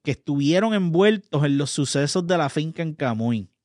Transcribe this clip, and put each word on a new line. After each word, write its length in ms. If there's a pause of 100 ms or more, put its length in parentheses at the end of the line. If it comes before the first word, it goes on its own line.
que 80
estuvieron 640
envueltos 680
en 140
los 140
sucesos 560
de 100
la 120
finca 340
en 100
Camuy. 560 (160)